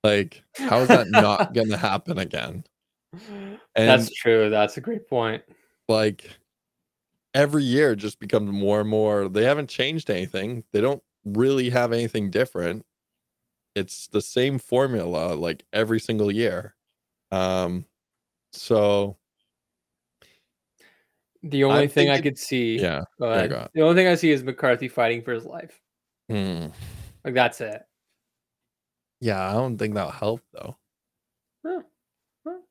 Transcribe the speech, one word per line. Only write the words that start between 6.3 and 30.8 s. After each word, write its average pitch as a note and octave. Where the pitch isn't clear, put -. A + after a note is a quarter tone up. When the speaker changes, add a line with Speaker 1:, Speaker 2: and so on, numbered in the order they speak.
Speaker 1:
every C#3+
year C3
just G2+
becomes G#2
more G2+
and G#2+
more. G#2+
They G#2
haven't C#3+
changed D3+
anything. G2+
They G#2
don't C3+
really B2
have A#2+
anything A2+
different. F#2
It's -
the -
same C3
formula, F2+
like, E2
every A2
single G#2
year. G2+
Um, F#2
so G2+
Speaker 2:
The C#3
only C#3+
Speaker 1:
I -
Speaker 2:
thing C#3+
Speaker 1:
think C#3+
Speaker 2:
I C#3
Speaker 1:
it -
Speaker 2:
could C#3+
see, A#2
Speaker 1:
Yeah. E2
Speaker 2:
go B2
Speaker 1:
Yeah, A2+
Speaker 2:
ahead. -
Speaker 1:
go C2
ahead. -
Speaker 2:
The D#3+
only E3
thing F#3
I F3
see E3
is C3+
McCarthy B2+
fighting A#2
for B2
his A2+
life. -
Speaker 1:
Hmm. F#2+
Speaker 2:
Like, C3
that's B2
it. A2
Speaker 1:
Yeah, F#2+
I G2
don't A#2+
think G#2+
that'll F2+
help, A2+
though. -